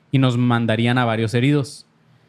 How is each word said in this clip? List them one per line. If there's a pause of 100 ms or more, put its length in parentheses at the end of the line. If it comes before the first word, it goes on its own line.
(100)
y
nos
mandarían
a
varios
heridos. (440)